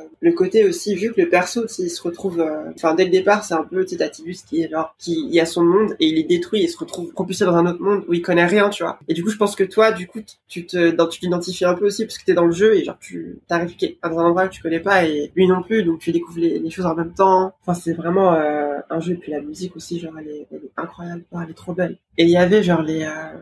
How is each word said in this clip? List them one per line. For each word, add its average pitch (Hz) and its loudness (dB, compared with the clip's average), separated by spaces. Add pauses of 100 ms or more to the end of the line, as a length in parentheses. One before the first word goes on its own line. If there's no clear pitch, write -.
(200)
le 170 4
côté 185 4
aussi, 196 0
vu 208 -2
que 202 0
le 175 4
perso, 185 0
tu 220 -8
sais, - -6
il 175 -4
se - -10
retrouve, 170 -4
euh, 160 -4
enfin, 160 0
dès 185 4
le 180 0
départ, 190 2
c'est - -4
un 160 0
peu, 185 -4
tu 185 -8
sais, 180 -8
t'as 156 -2
Tidus 165 -14
qui 165 -2
est, 156 -8
genre, 156 -6
qui, 160 -4
il 165 4
a 165 4
son 170 -2
monde, 185 4
et 160 4
il 160 0
est 160 2
détruit, 175 0
il 165 2
se - -10
retrouve 170 -10
propulsé 185 -4
dans 180 4
un 170 4
autre 175 -4
monde 196 0
où 170 0
il 170 0
connaît 175 2
rien, 202 2
tu 202 -8
vois. 170 -6
Et 170 -2
du 170 -4
coup, 202 -2
je 214 -4
pense 202 0
que 196 0
toi, 220 4
du 180 -8
coup, 220 -14
t-, - -18 (140)
tu 170 -12
te, 170 2
dans, 165 2
tu 165 -8
t'identifies 175 -4
un 180 2
peu 185 0
aussi, 202 -2
parce - -12
que - -20
t'es 185 2
dans 170 4
le 170 4
jeu, 208 4
et 165 2
genre, - -10
tu, 175 -14 (100)
t'arrives 170 -2
qui-, - -6
dans 165 -4
un 170 2
endroit 175 2
que 185 -16
tu - -20
connais 165 -2
pas, 190 2
et 151 -2
lui 185 6
non 185 4
plus, 220 0
donc 165 -2
tu 170 -4
découvres 170 -4
les, 165 0
les 165 -6
choses 180 -4
en 165 0
même 170 -4
temps. 190 4
Enfin, 175 -2
c'est 165 -4
vraiment, 175 2
euh, 147 0 (120)
un 165 -4
jeu, 170 -4
et 175 -4
puis 151 -10
la 147 -6
musique 156 -12
aussi, 165 -10
genre, 160 -10
elle 151 -14
est, 151 -14
elle - -14
est - -18
incroyable, 170 -12
elle 170 -10
est 165 -18
trop - -12
belle. 175 -4 (180)
Et 165 4
il 170 6
y 175 6
avait, 180 6
genre, 175 2
les, 160 -2
euh, 156 -10